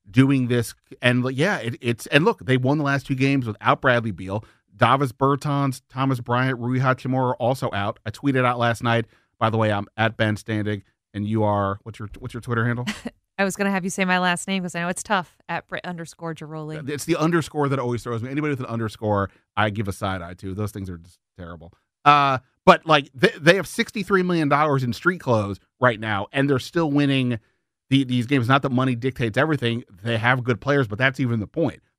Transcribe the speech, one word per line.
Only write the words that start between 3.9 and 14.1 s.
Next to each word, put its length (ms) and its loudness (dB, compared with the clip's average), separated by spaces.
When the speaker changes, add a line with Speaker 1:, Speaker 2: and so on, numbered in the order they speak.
Speaker 1:
Beal. 320 -6
Davis 360 4
Bertans, 760 0
Thomas 320 0
Bryant, 380 0
Rui 200 -2
Hachimura 520 0
are 60 -2
also 360 0
out. 320 -4
I 60 -8
tweeted 340 0
out 140 2
last 260 0
night, 220 2
by 100 2
the 80 0
way, 160 2
I'm 140 -2
at 220 0
Ben 180 2
Standig, 460 -4
and 120 -4
you 180 0
are, 380 0
what's 160 -16
your, 200 -10
what's 160 -12
your 80 -10
Twitter 240 -2
handle? 240 -2
Speaker 2:
<laughs> 480 -14
I 60 2
was 100 -2
gonna 160 -2
have 140 -2
you 60 -4
say 160 -2
my 120 2